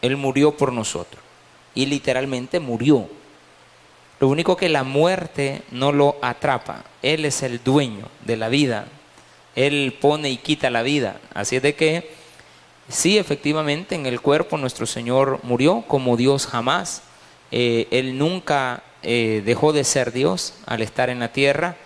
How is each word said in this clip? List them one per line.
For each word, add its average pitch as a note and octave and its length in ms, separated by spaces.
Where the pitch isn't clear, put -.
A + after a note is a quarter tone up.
Él B2+ 160
murió C#3 400
por C3+ 160
nosotros G#2+ 500
y C3 120
literalmente C3+ 760
murió. B2 480
Lo C#3 80
único E3+ 300
que F#3 100
la D3 160
muerte C#3+ 760
no C3+ 220
lo C#3+ 280
atrapa. A#2+ 640
Él D#3 220
es C#3+ 180
el A#2+ 220
dueño C3 460
de A2+ 100
la A2+ 140
vida. B2 360
Él C#3 440
pone D3 300
y B2+ 80
quita D3 320
la A#2 140
vida. C3 380
Así G#2 220
es C3 60
de C#3+ 120
que, D#3+ 380
sí, G3 280
efectivamente, D3+ 760
en C#3+ 120
el B2 120
cuerpo D3+ 380
nuestro C3 280
Señor C3 580
murió C3+ 440
como B2+ 300
Dios C3+ 300
jamás. C#3 540
Eh, A#2 420
Él C3 260
nunca, C#3+ 680
eh, A2 400
dejó A#2+ 300
de D3 100
ser B2+ 280
Dios D3+ 420
al A2+ 160
estar B2 260
en B2 100
la A#2 140
tierra D3 420